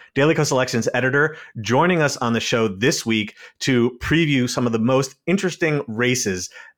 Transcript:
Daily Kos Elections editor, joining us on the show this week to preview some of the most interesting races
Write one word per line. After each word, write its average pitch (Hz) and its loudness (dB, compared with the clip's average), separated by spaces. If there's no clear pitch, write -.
Daily 151 4
Kos 151 0
Elections 127 0
editor, 143 0
joining 156 2
us 143 0
on 117 0
the 113 2
show 113 0
this 104 -2
week 110 -2
to 123 2
preview 147 2
some 123 -2
of 117 0
the 113 0
most 131 2
interesting 165 -2
races 110 -2